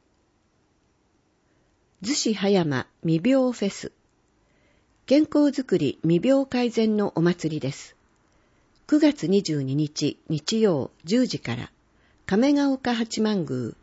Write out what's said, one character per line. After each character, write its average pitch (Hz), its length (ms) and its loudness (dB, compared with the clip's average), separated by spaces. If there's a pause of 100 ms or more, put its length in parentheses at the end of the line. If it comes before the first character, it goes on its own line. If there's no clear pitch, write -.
(2000)
逗 220 140 -4
子 233 200 -2
葉 196 140 -2
山 156 380 0 (160)
未 160 260 0
病 254 240 2
フ 226 120 -6
ェ 196 60 -2
ス。 - 200 -12 (1160)
健 294 160 6
康 302 240 0
づ 269 180 -2
く 185 140 0
り 139 240 -2
未 170 220 2
病 269 220 2
改 247 240 -2
善 220 260 0
の 202 200 -2
お 165 60 0
祭 165 340 0
り 147 40 -8
で 135 120 -6
す。 - 240 -18 (920)
九 302 140 2
月 302 260 2
二 196 160 2
十 147 200 -4
二 135 120 -4
日 147 420 -2 (120)
日 190 320 -4
曜 170 320 0 (100)
十 233 240 0
時 156 140 -8
か 123 160 -6
ら、 - 160 -12 (520)
亀 262 300 2
ヶ 285 160 2
岡 262 240 -2
八 226 260 -4
幡 214 240 0
宮。 127 380 -6